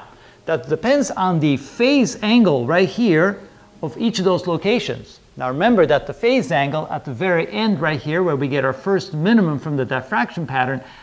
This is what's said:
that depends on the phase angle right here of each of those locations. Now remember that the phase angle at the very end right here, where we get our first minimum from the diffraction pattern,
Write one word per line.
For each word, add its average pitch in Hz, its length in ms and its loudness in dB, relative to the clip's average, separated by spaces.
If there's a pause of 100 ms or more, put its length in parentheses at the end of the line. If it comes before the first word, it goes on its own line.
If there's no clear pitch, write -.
(460)
that 143 240 -4
depends 233 420 0
on 185 280 0
the 143 180 2
phase 254 640 0
angle 202 420 4
right 175 220 2
here 196 540 2 (420)
of 156 140 -8
each 226 220 -2
of 185 60 0
those 180 220 0
locations. 165 720 -4 (180)
Now 127 100 -6
remember 175 400 4
that 143 180 2
the 143 80 -8
phase 233 380 0
angle 147 400 0
at - 140 -8
the 139 80 -8
very 170 380 0
end 214 280 0
right 156 200 -2
here, 160 220 -2
where 170 140 0
we 139 120 0
get 135 180 0
our 131 80 0
first 190 420 -2
minimum 170 420 2
from 147 200 -4
the 131 80 0
diffraction 170 600 -4
pattern, 131 380 -2 (200)